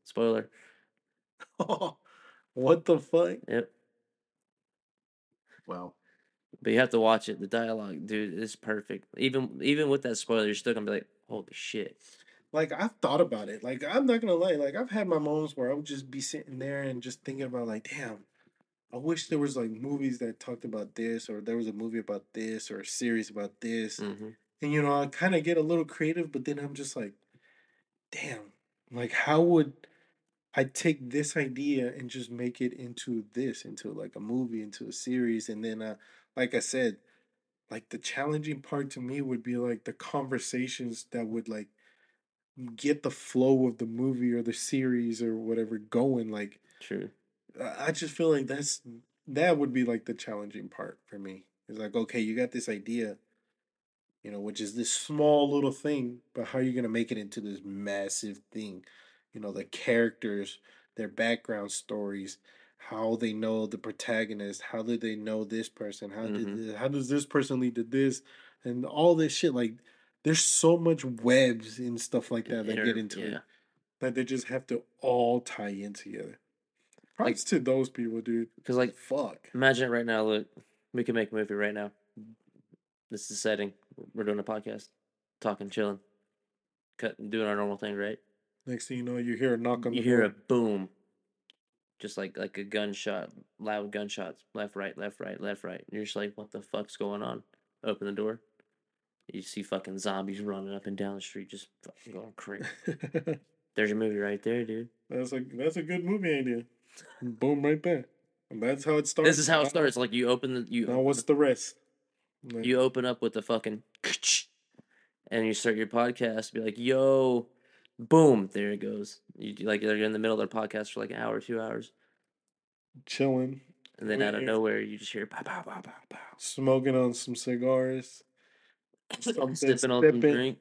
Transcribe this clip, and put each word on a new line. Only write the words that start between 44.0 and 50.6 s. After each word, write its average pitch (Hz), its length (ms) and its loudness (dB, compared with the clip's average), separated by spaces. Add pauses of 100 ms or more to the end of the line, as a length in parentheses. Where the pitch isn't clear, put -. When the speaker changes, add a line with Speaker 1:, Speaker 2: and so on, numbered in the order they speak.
Speaker 2:
or 120 100 0
the 117 100 -2
series 120 680 0
or 113 160 0
whatever 113 400 -2
going, 117 520 2
like 104 300 -8 (220)
Speaker 1:
True. 101 300 -6 (480)
Speaker 2:
I, 135 280 -6
I 165 40 2
just 156 220 -8
feel 165 160 4
like 139 180 4
that's, 143 340 -4 (460)
that 156 300 4
would 139 160 2
be, 127 120 4
like, 117 200 0
the 117 80 -6
challenging 104 560 -10